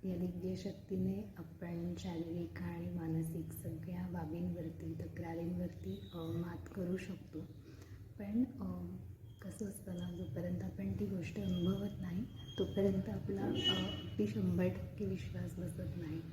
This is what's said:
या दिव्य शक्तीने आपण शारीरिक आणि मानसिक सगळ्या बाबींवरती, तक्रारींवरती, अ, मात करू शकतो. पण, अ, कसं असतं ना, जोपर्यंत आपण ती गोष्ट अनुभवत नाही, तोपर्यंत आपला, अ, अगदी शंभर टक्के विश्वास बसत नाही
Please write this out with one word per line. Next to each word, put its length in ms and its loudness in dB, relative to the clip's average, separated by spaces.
या 120 2
दिव्य 400 0
शक्तीने 800 0
आपण 600 -4
शारीरिक 640 -2
आणि 280 -2
मानसिक 600 0
सगळ्या 500 -2
बाबींवरती, 920 0
तक्रारींवरती, 1200 -2
अ, 20 -2
मात 580 -2
करू 220 2
शकतो. 440 -4
पण, 260 4
अ, 420 -2
कसं 240 -4
असतं 280 -6
ना, 220 -2
जोपर्यंत 460 0
आपण 300 0
ती 140 2
गोष्ट 340 -2
अनुभवत 600 4
नाही, 240 0
तोपर्यंत 500 6
आपला, 340 0
अ, 320 4
अगदी 520 2
शंभर 420 6
टक्के 360 0
विश्वास 540 0
बसत 380 -2
नाही 240 0